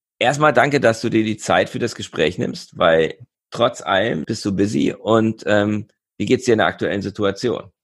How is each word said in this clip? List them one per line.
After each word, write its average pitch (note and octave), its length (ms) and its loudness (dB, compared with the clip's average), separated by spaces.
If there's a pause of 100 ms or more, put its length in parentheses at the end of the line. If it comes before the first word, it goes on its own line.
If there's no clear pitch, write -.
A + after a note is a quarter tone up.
(200)
erstmal C#3+ 320 4
danke, B2+ 260 4
dass A2+ 220 2
du A#2 80 -2
dir A2 160 2
die G#2+ 120 -4
Zeit F#2 320 0
für A#2+ 120 -8
das A#2 160 -6
Gespräch E2 420 -2
nimmst, - 400 -8
weil E2 360 2 (360)
trotz - 320 -2
allem G#2+ 420 -2
bist - 200 -6
du G2+ 100 -2
busy G2+ 420 0
und, A2 500 0
ähm, G#2 420 0 (280)
wie G#2 100 -4
geht's - 180 0
dir B2 80 2
in A2 60 4
der F2+ 100 4
aktuellen F#2+ 340 -4
Situation? G2 720 -4 (120)